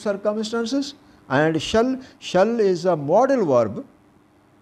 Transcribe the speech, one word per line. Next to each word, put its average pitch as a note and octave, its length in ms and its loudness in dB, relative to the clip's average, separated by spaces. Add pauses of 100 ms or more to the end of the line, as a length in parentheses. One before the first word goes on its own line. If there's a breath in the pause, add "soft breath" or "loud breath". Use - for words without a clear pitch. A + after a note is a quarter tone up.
circumstances, A3 760 -4 (500 soft breath)
and D#3 240 2
shall, A#3 380 0 (380 loud breath)
shall A3 280 2
is F#3 260 0
a D3+ 240 0
modal B3 340 2
verb, B2 380 2 (800)